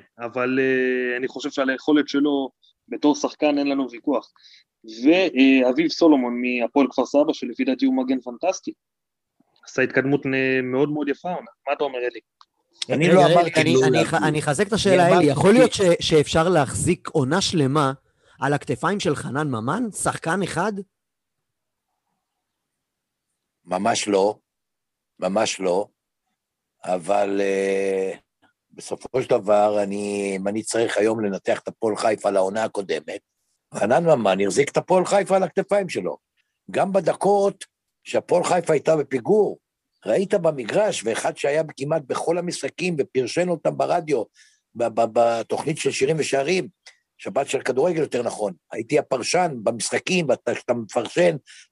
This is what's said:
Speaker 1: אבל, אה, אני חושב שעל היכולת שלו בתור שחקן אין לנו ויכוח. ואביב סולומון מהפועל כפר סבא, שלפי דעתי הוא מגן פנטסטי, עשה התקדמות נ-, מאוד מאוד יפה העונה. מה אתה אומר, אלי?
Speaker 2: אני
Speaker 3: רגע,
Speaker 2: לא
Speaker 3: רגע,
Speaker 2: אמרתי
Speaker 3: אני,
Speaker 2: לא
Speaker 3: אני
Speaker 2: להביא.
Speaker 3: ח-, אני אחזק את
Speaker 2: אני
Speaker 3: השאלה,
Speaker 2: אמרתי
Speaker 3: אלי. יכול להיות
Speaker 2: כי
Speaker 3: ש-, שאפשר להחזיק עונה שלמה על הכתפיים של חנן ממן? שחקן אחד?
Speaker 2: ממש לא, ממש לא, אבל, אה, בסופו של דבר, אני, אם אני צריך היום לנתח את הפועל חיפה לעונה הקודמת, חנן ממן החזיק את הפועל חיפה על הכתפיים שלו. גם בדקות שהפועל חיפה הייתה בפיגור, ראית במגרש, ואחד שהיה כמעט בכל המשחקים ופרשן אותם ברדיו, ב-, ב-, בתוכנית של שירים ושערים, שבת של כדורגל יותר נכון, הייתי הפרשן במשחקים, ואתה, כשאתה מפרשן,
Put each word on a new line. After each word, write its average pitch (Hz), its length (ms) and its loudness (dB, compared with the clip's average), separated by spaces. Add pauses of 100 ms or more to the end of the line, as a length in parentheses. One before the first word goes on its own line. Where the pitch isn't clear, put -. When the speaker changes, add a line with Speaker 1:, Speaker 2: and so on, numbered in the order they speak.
(200)
Speaker 1:
אבל, 127 400 -2
אה, 127 580 0
אני 131 100 -4
חושב 135 220 -8
שעל 135 200 -2
היכולת 147 380 2
שלו 139 420 0 (380)
בתור 143 280 0
שחקן 143 420 -2
אין 143 100 -2
לנו 135 240 -4
ויכוח. 117 400 -6 (720)
ואביב 135 880 4
סולומון 123 500 4 (200)
מהפועל 123 300 2
כפר 123 140 -2
סבא, 147 280 2
שלפי 123 300 -6
דעתי 131 220 -2
הוא 131 180 2
מגן 131 180 -2
פנטסטי, 143 520 -6 (880)
עשה - 180 -4
התקדמות 135 440 0
נ-, 131 460 0
מאוד 139 180 0
מאוד 147 200 -4
יפה 156 200 -8
העונה. 135 220 -10 (160)
מה 143 60 0
אתה 147 100 -4
אומר, 131 160 -4
אלי? 120 200 -6 (720)
Speaker 2:
אני 151 180 0
Speaker 3:
רגע, 180 80 6
Speaker 2:
לא - 100 8
Speaker 3:
רגע, 165 80 4
Speaker 2:
אמרתי 170 280 2
Speaker 3:
אני, 160 120 2
Speaker 2:
לא 131 100 4
Speaker 3:
אני 131 80 4
Speaker 2:
להביא. - 180 2
Speaker 3:
ח-, 147 40 -4 (140)
אני 151 120 0
אחזק 151 280 0
את 214 60 -6
Speaker 2:
אני - 20 2
Speaker 3:
השאלה, 185 320 4
Speaker 2:
אמרתי 175 160 6
Speaker 3:
אלי. 143 80 4
יכול 180 220 4
להיות 247 180 6
Speaker 2:
כי - 60 -6
Speaker 3:
ש-, 175 320 2
שאפשר 160 400 2
להחזיק 160 580 0
עונה 151 340 0
שלמה 139 520 0 (460)
על 139 140 0
הכתפיים 160 460 -2
של 151 160 0
חנן 135 320 -4
ממן? 143 440 -4
שחקן 170 520 -4
אחד? 190 300 -4 (3000)
Speaker 2:
ממש 98 420 -2
לא, 101 320 2 (800)
ממש 98 400 -2
לא, 95 280 0 (960)
אבל, 98 580 -2
אה, 98 720 -2 (580)
בסופו - 500 -8
של 120 80 -4
דבר, 104 540 2
אני, 101 540 -4
אם 98 100 -6
אני 107 160 -4
צריך 113 340 -2
היום 110 280 0
לנתח 101 340 -4
את - 80 -16
הפועל 107 280 -4
חיפה 104 340 -2
לעונה 98 340 0
הקודמת, 90 560 -6 (540)
חנן 147 320 2
ממן 104 360 4
החזיק 101 280 0
את - 80 -4
הפועל 180 280 2
חיפה 190 300 2
על 190 80 2
הכתפיים 196 460 -2
שלו. 87 280 -6 (540)
גם 165 220 0
בדקות 196 720 0 (380)
שהפועל 160 400 0
חיפה 165 300 0
הייתה 156 220 2
בפיגור, 147 640 0 (460)
ראית 180 280 0
במגרש, 165 720 0
ואחד 123 320 -4
שהיה 151 260 0 (140)
כמעט 151 300 -2
בכל 165 300 -2
המשחקים 175 640 -4
ופרשן 131 500 -2
אותם 151 280 -2
ברדיו, 143 460 0 (520)
ב-, 117 80 -4
ב-, 113 300 0
בתוכנית 117 640 0
של 135 140 -2
שירים 135 280 0
ושערים, 139 480 -2 (500)
שבת 135 320 -4
של 131 120 -2
כדורגל 156 400 0
יותר 123 220 -2
נכון, 104 300 -4 (180)
הייתי 113 280 -2
הפרשן 156 520 0 (120)
במשחקים, 120 640 -2
ואתה, 113 260 -2
כשאתה - 180 -4
מפרשן, 120 640 -2 (360)